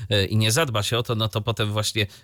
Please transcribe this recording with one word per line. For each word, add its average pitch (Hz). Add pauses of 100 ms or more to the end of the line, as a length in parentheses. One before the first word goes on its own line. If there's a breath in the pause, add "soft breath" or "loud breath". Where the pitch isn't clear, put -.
e, 101
i 107
nie 110
zadba 120
się 113
o 120
to, 120
no 110
to 110
potem 107
właśnie, 107 (160 loud breath)